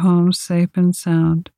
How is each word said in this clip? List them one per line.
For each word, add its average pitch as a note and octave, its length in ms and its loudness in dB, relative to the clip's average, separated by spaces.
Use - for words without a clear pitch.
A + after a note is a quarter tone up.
home F3 280 2
safe F3 440 -4
and F3+ 200 0
sound, E3 600 -2